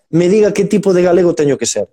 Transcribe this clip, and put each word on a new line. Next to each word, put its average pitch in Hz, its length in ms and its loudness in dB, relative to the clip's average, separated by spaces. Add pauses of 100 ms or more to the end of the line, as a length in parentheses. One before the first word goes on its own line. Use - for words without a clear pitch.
(140)
me 170 160 0
diga 208 240 2
que 202 120 -2
tipo 190 280 0
de 180 120 2
galego 175 280 2
teño 143 240 -2
que - 120 -6
ser. 101 240 -6